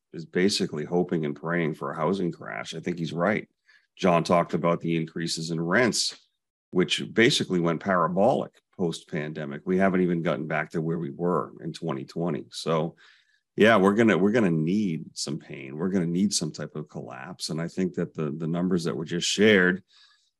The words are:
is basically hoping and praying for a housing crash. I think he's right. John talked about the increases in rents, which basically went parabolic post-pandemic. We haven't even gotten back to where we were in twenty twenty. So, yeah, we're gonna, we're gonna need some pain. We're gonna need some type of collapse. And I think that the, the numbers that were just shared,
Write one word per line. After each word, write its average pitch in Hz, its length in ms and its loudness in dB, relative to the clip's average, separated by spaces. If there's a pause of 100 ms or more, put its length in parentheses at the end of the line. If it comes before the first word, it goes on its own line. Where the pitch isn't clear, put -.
(140)
is 82 120 -12
basically 90 600 0
hoping 87 400 0
and 71 100 -4
praying 82 400 -2
for 71 160 -6
a 80 40 -8
housing 85 360 0
crash. 53 420 -10
I 80 60 -10
think 85 180 -6
he's 80 160 -6
right. 90 340 -2 (480)
John 85 280 4
talked 85 320 2
about 85 260 0
the 82 160 0
increases 82 540 -4
in 82 100 -2
rents, 95 540 0 (560)
which 87 320 0 (100)
basically 110 460 2
went 82 220 0
parabolic 95 720 2 (240)
post-pandemic. 78 920 -6
We 92 120 0
haven't 92 240 2
even 87 220 0
gotten 78 240 -2
back 78 240 -4
to 85 100 -4
where 82 160 -2
we 71 140 -6
were 73 500 -2
in 80 100 -8
twenty 71 320 -6
twenty. 78 460 -6
So, 80 460 -2 (600)
yeah, 113 220 6
we're 98 160 6
gonna, 107 240 4
we're 98 140 4
gonna 110 180 4
need 82 640 0
some - 240 -8
pain. 69 400 -14
We're 90 120 -2
gonna 90 180 0
need 95 260 0
some 76 180 -2
type - 240 -10
of 76 140 -10
collapse. 64 600 -12
And 80 120 -4
I 85 60 -4
think 92 260 -2
that 85 220 -4
the, 76 200 -4
the 82 120 -6
numbers 85 380 0
that 64 120 -4
were 80 80 -6
just 82 220 -4
shared, 95 560 4 (560)